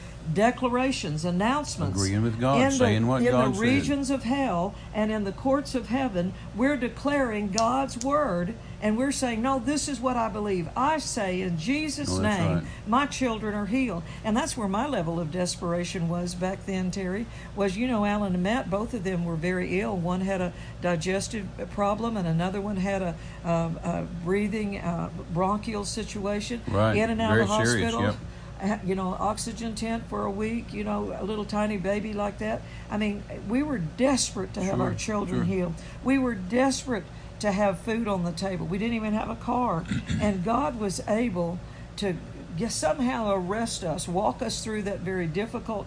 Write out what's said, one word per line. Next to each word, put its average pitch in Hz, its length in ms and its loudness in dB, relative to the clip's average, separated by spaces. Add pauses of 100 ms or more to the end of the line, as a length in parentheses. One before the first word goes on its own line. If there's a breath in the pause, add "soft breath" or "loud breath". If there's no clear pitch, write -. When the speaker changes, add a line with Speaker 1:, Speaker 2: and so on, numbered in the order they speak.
(340 loud breath)
Speaker 1:
declarations, 233 920 2
announcements. 180 760 0
Speaker 2:
Agreeing 98 220 2
with 113 180 0
God, 135 220 4
Speaker 1:
In 269 80 6
the, - 20 4
Speaker 2:
saying 110 360 4
what 247 140 4
Speaker 1:
in 240 100 6
Speaker 2:
God 127 200 6
Speaker 1:
the 185 40 0
Speaker 2:
said. 196 60 -2
Speaker 1:
regions 277 480 2
of 277 140 0
hell 220 500 0 (200 loud breath)
and 214 180 2
in 214 140 0
the 196 80 -2
courts 269 420 0
of 226 140 0
heaven, 202 440 0 (220 loud breath)
we're 269 220 4
declaring 233 760 0
God's 247 540 2
word, 226 480 2 (280 loud breath)
and 214 160 2
we're 269 140 2
saying, 240 300 -2
"No, 269 180 2
this 269 300 0
is 262 100 -4
what 247 160 0
I 226 140 2
believe. 196 480 0
I 294 220 4
say 190 420 -2
in 180 160 0
Jesus' 285 520 -2
Speaker 2:
Oh, 185 100 2
that's 208 200 2
Speaker 1:
name, 165 160 2
Speaker 2:
right. 165 80 0 (240 loud breath)
Speaker 1:
my 254 180 4
children 220 480 -2
are 208 120 -2
healed." 196 380 0 (200 loud breath)
And 214 140 2
that's 302 180 0
where 214 120 0
my 214 200 2
level 170 320 0
of 160 120 -2
desperation 175 800 0
was 175 260 -2
back 185 300 -2
then, 185 260 0
Terry, 196 340 -2 (300 loud breath)
was, 202 220 2
you 247 100 0
know, 220 180 2
Alan 202 280 2
and 180 100 2
Matt, 226 260 2
both 208 240 0
of 214 100 -4
them 175 220 0
were 165 100 0
very 180 460 0
ill. 220 160 -2
One 180 240 0
had 190 200 0
a 175 120 -2 (280 loud breath)
digestive 185 680 0 (240)
problem, 214 460 0
and 180 100 0
another 180 340 2
one 202 160 -2
had 196 240 0
a, 170 140 -2 (280 loud breath)
um, 165 400 0
a 170 200 -2 (200)
breathing, 202 540 0
uh, 170 320 -2 (240)
bronchial 202 520 0
situation. 208 840 -4
Speaker 2:
Right. 214 300 4
Speaker 1:
In 220 120 4
and 220 120 0
out 220 100 2
Speaker 2:
Very 226 120 6
Speaker 1:
of - 60 4
the 226 160 4
Speaker 2:
serious, 226 180 4 (100)
Speaker 1:
hospital. - 100 0
Speaker 2:
yep. - 120 2 (460 loud breath)
Speaker 1:
Uh, 208 240 0
you 185 100 0
know, 185 240 -2
oxygen 220 560 -4
tent 226 320 -2
for 208 180 -2
a 202 60 0
week, 214 420 -4
you 208 120 -4
know, 208 340 -2
a 196 60 -4
little 214 180 -2
tiny 208 320 0
baby 202 380 0
like 202 240 -2
that. 214 240 -4 (280 loud breath)
I 208 80 -2
mean, 202 240 0 (280)
we 247 140 2
were 285 160 -2
desperate 240 720 0
to 190 100 -2
have 190 140 0
Speaker 2:
Sure, 185 80 4
Speaker 1:
our 185 80 0
children 202 460 -2
Speaker 2:
sure. 180 160 2
Speaker 1:
healed. 175 180 0 (300 loud breath)
We 262 140 4
were 247 180 2
desperate 233 680 2 (360 loud breath)
to 208 120 2
have 196 280 2
food 226 280 -2
on 190 160 0
the 170 80 0
table. 170 340 -2
We 175 120 -2
didn't 226 180 0
even 214 180 0
have 214 160 0
a 226 60 -4
car. 240 480 0 (200)
<clears throat> - 180 0
And 196 240 2
God 247 340 0
was 196 300 -2
able 180 500 0 (380 loud breath)
to 190 180 0 (400)
g-, 208 140 -2
somehow 254 640 2
arrest 202 500 -2
us, 160 240 -2
walk 208 340 0
us 226 220 -4
through 214 200 -2
that 196 160 -2
very 180 280 -2
difficult 202 600 -4